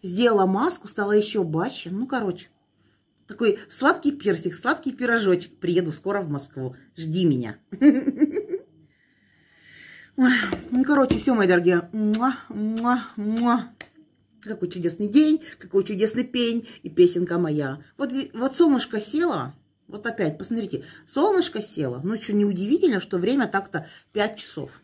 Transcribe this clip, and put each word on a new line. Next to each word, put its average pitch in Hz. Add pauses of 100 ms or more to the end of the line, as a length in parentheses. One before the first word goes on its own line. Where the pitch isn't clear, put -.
Сделала 202
маску, 220
стала 202
ещё 214
баще. 170
Ну, 202
короче, 208 (800)
такой 208 (100)
сладкий -
персик, 180
сладкий 277
пирожочек. 214
Приеду 175
скоро 196
в 165
Москву. 135 (220)
Жди 165
меня. 123 (140)
<laughs> 294 (1500)
Ой, 254 (400)
ну, 254
короче, 269
всё, 254
мои 202
дорогие. 175
Муа, 220 (120)
муа, 226 (120)
муа. 226 (720)
Какой 208
чудесный 170
день, 302 (180)
какой 196
чудесный 214
пень 233 (160)
и 165
песенка 175
моя. 151 (160)
Вот 262
ви-, 269
вот 262
солнышко 269
село, 214 (340)
вот 208
опять, 196
посмотрите, 220 (220)
солнышко 349
село. 131
Ну, 208
чё, -
неудивительно, 208
что -
время 233
так-то 196 (260)
пять 208
часов. - (120)